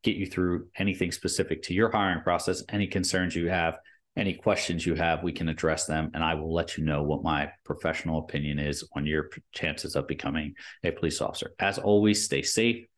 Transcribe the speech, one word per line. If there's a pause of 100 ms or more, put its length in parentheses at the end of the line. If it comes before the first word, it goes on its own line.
get
you
through (100)
anything
specific
to
your
hiring
process,
any
concerns
you
have, (380)
any
questions
you
have,
we
can
address
them,
and
I
will
let
you
know
what
my (140)
professional
opinion
is
on
your
p-, (100)
chances
of
becoming (300)
a
police
officer.
As
always,
stay
safe (120)